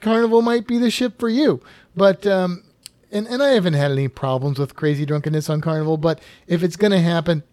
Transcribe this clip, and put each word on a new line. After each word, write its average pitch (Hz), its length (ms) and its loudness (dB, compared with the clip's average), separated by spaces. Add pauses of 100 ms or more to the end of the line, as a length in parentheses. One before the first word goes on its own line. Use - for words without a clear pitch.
Carnival 226 420 2
might 233 240 0
be 240 120 0
the 233 120 2
ship 247 300 -4
for 233 80 -2
you. 226 320 2 (360)
But, 196 300 2
um, 185 380 0 (480)
and, 208 140 -4
and 247 160 -4
I 277 80 2
haven't 180 240 2
had 143 160 2
any 135 180 0
problems 131 500 -4
with 139 180 -6
crazy 147 280 -2
drunkenness 151 460 -2
on 151 100 -2
Carnival, 156 360 -2
but 160 240 -2 (260)
if 175 160 -2
it's 170 140 -2
gonna 196 240 2
happen, 165 420 0 (100)